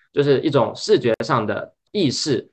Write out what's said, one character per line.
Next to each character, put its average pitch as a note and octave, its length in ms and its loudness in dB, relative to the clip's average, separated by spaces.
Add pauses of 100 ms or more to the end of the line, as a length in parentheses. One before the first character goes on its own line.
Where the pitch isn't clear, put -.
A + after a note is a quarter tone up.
(120)
就 C#3+ 100 0
是 C#3 160 4
一 D3+ 100 0
种 B2+ 240 0
视 - 280 0
觉 A#2 120 2 (120)
上 A#2+ 200 0
的 - 300 -6 (180)
意 F3+ 180 0
识， A#2+ 420 -4